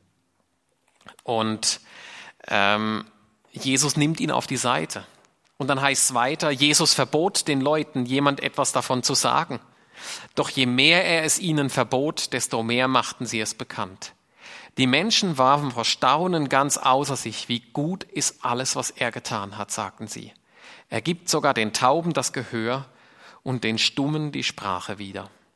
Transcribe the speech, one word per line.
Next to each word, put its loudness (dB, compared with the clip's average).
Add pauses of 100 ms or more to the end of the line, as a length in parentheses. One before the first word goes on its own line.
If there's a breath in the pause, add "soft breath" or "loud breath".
(1200)
Und, -2 (640 loud breath)
ähm, 2 (460)
Jesus 0
nimmt 2
ihn 0
auf 0
die -4
Seite. -2 (520)
Und -4
dann 0
heißt's 2
weiter, 0
Jesus 4
verbot 0
den 2
Leuten, 0
jemand 2
etwas 0
davon 0
zu 0
sagen. 0 (760 loud breath)
Doch 0
je 2
mehr 6
er 2
es 0
ihnen 0
verbot, 0
desto -2
mehr 2
machten 0
sie -4
es -6
bekannt. -10 (640 loud breath)
Die 4
Menschen 2
waren 4
vor -4
Staunen 2
ganz 2
außer 2
sich. -8
„Wie -2
gut -6
ist -6
alles, -2
was -4
er -2
getan -8
hat“, -8
sagten -8
sie. -14 (580 loud breath)
„Er -4
gibt -4
sogar 4
den 0
Tauben 2
das -2
Gehör -4 (560 loud breath)
und -6
den 0
Stummen -2
die -6
Sprache -6
wieder.“ -12 (260)